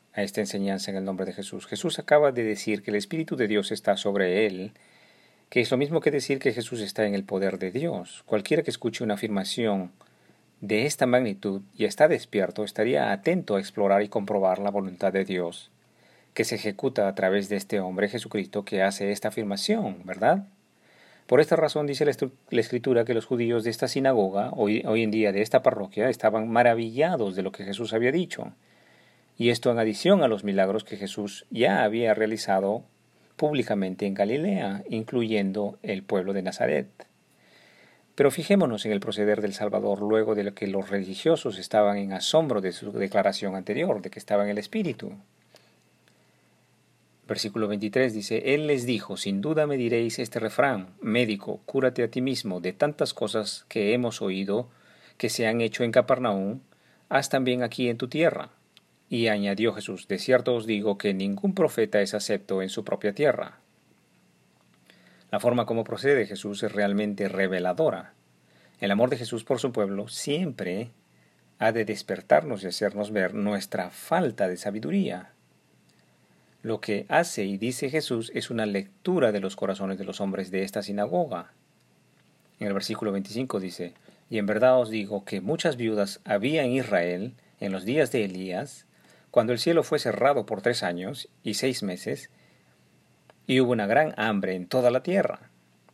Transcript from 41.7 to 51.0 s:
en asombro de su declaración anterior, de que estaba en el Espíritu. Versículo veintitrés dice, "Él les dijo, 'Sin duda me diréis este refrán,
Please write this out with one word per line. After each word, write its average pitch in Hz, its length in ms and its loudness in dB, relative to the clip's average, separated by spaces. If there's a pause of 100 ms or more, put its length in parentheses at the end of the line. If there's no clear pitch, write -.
en 98 160 -4
asombro 123 480 2
de 92 100 -2
su - 180 -10
declaración 98 640 0
anterior, 107 440 -2
de 101 80 -12
que 104 100 -14
estaba 101 240 0
en 104 60 0
el 104 80 -2
Espíritu. 120 560 -4 (2250)
Versículo 107 400 -4
veintitrés 107 460 0
dice, 110 400 0
"Él 151 140 0
les 131 180 0
dijo, 104 320 -4
'Sin 98 240 -2
duda 151 240 0
me 143 100 -2
diréis 117 420 0
este 120 220 -6
refrán, 113 600 0